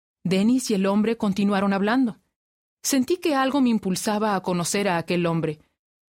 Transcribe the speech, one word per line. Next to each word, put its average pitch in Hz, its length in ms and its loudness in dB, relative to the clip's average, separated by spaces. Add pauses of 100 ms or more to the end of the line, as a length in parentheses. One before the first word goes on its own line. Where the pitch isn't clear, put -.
(240)
Dennis 202 460 2
y 220 40 2
el 196 120 0
hombre 208 300 2
continuaron 202 560 0
hablando. 214 460 0 (640)
Sentí 269 340 0
que 339 180 -2
algo 269 280 2
me 247 80 4
impulsaba 208 680 0
a 185 60 -4
conocer 185 460 -2
a 170 100 0
aquel 175 260 -2
hombre, 160 340 -2 (500)